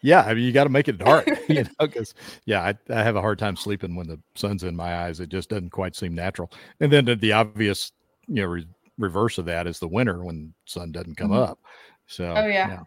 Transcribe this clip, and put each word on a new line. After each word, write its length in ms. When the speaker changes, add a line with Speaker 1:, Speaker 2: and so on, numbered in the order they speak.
Speaker 1:
Yeah, 220
I 100
mean, 100
you 80
gotta 180
make 200
it 80
dark, 300
<laughs> 100
you 140
Speaker 2:
<laughs> 160
Speaker 1:
know, 80
'cause, 260
yeah, 160
I, 320
I 100
have 120
a 60
hard 180
time 160
sleeping 400
when 120
the 120
sun's 280
in 120
my 220
eyes. 240
It 80
just 200
doesn't 200
quite 260
seem 180
natural. 380
And 100
then 140
the, 100
the 160
obvious, 640
you 140
know, 60
re-, 200
reverse 400
of 80
that 200
is 140
the 80
winter 380
when 280
sun 260
doesn't 240
come 160
Speaker 2:
Mm-hmm. 200
Speaker 1:
up. 80
So, 280
Speaker 2:
Oh, 120
yeah. 200
Speaker 1:
yeah. 200